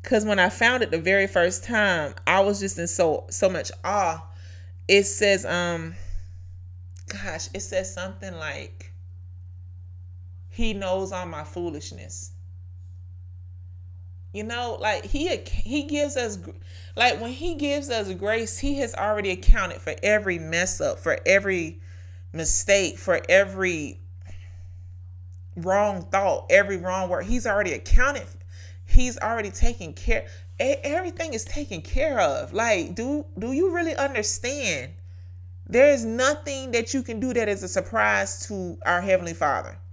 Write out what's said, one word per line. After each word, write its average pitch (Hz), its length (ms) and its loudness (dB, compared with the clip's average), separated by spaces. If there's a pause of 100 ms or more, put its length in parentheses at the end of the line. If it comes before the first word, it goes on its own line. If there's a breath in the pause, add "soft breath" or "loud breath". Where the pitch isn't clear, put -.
'Cause 220 220 4
when 208 140 2
I 185 100 6
found 240 340 2
it 202 80 0
the 160 100 2
very 190 260 4
first 185 380 2
time, 190 500 2 (120)
I 180 140 6
was 196 200 2
just 196 180 -4
in 170 80 -2
so, 170 440 2
so - 180 2
much 175 240 -2 (120)
awe. 180 400 0 (640 loud breath)
It 196 180 8
says, 196 400 2
um, 170 520 -2 (1120 loud breath)
gosh, 165 460 -8
it 196 60 -6
says 190 320 -4
something 190 440 -10
like, 143 560 -10 (1600)
"He 226 220 2
knows 190 400 0
all 180 140 -4
my 156 180 -8
foolishness." - 880 -8 (2000)
You 208 120 -6
know, 240 360 -4
like, 208 260 0
he, 285 200 2 (200)
he 277 380 0
gives 294 320 0
us 226 200 -2
gr-, 175 140 -12 (460 loud breath)
like, 226 240 4
when 233 120 -4
he 330 220 -4
gives 285 360 -2
us 208 220 -2
grace, 214 460 -2
he 277 200 0
has 240 160 -2
already 208 360 0
accounted 185 500 6
for - 220 -4
every 202 360 2
mess 165 420 -2
up, 147 200 0
for 156 260 0
every 185 540 2 (520 loud breath)
mistake, 180 680 2
for 180 300 2
every 185 720 2 (1600 loud breath)
wrong 190 540 2
thought, 190 400 2
every 196 260 6
wrong 180 320 -2
word. 180 160 0
He's 233 220 2
already 202 260 2
accounted 254 540 8 (600 loud breath)
he's 254 300 10
already 220 320 -2
taken - 420 2
care, - 340 -2 (340 loud breath)
e-, 269 220 2
everything 330 520 -4
is 220 100 -6
taken 247 380 -6
care 277 360 0
of. 139 360 0
Like, 202 400 0
do, 269 320 -2 (120)
do 226 140 -4
you 339 220 2
really 330 200 0
understand? 240 1000 -2 (720 loud breath)
There 277 260 8
is 233 140 0
nothing 262 640 -2
that 233 220 0
you 269 80 0
can 226 180 -6
do 247 140 -2
that 220 140 2
is 202 140 -2
a 185 60 -8
surprise 202 800 0
to 185 400 -6
our 175 160 2
Heavenly 180 320 2
Father. 139 440 0 (140)